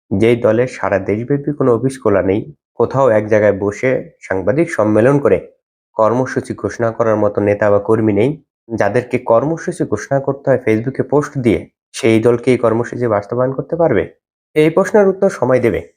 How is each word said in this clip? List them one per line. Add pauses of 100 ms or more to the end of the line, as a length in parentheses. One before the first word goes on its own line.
(120)
যেই
দলের
সারা
দেশব্যাপী
কোনো
অফিস
খোলা
নেই, (320)
কোথাও
এক
জায়গায়
বসে (320)
সাংবাদিক
সম্মেলন
করে (600)
কর্মসূচি
ঘোষণা
করার
মতো
নেতা
বা
কর্মী
নেই, (380)
যাদেরকে (140)
কর্মসূচি
ঘোষণা
করতে
হয়
Facebook-এ
পোস্ট
দিয়ে, (360)
সেই
দল
কি
এই
কর্মসূচি
বাস্তবায়ন
করতে
পারবে? (520)
এই
প্রশ্নের
উত্তর
সময়
দেবে। (180)